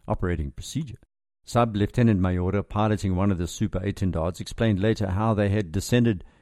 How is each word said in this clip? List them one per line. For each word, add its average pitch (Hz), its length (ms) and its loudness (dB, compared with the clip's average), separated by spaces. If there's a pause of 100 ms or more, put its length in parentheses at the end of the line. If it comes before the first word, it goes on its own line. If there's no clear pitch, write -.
operating 85 440 -2
procedure. - 500 -10 (460)
Sub-Lieutenant 110 760 2
Mayora, 92 480 0
piloting 104 480 0
one 98 140 2
of 92 80 0
the 87 80 -2
Super 92 360 -4
eighteen 98 280 -2
darts, 82 300 -4
explained 107 400 0
later 107 280 2
how 107 240 0
they 101 160 2
had 98 240 0
descended 113 500 2 (200)